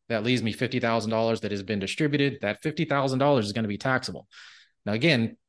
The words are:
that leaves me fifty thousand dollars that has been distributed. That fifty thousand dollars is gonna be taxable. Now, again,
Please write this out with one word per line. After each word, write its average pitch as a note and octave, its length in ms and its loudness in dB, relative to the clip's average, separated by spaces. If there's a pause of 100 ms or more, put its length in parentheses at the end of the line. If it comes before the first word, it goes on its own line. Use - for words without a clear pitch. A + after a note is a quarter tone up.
that A2 160 -2
leaves B2 180 2
me A2 100 -2
fifty B2 280 -2
thousand A2+ 300 0
dollars A2+ 300 0
that G2+ 100 -6
has G2+ 120 -4
been G2+ 160 -4
distributed. C#3 640 0
That G#2 220 -4
fifty D#3+ 240 -2
thousand C3+ 320 0
dollars C#3 260 4
is G#2 80 -4
gonna A2 160 -2
be G2+ 80 -4
taxable. B2 500 -2 (600)
Now, G#2 80 0
again, A#2+ 420 2 (120)